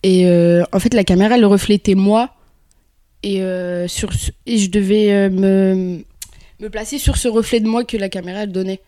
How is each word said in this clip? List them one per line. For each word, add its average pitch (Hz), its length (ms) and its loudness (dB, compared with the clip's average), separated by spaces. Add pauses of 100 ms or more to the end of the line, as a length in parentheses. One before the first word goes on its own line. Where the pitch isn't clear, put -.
Et, 185 220 4
euh, 175 360 4 (100)
en 196 60 0
fait, 226 160 0
la 214 80 4
caméra, 190 320 2
elle 240 100 4
reflétait 202 520 2
moi, 214 340 0 (920)
et, 196 180 -4
euh, 180 460 -6
sur, - 220 -8 (360)
et 240 120 -2
je 196 120 0
devais, 202 400 2
euh, 196 180 2
me, 190 760 0 (560)
me 208 100 -12
placer 220 280 -10
sur - 180 0
ce - 100 -4
reflet 226 320 0
de 214 80 0
moi 233 160 0
que 226 140 -8
la 196 120 -4
caméra, 185 360 -8
elle 196 80 -10
donnait. 190 360 -6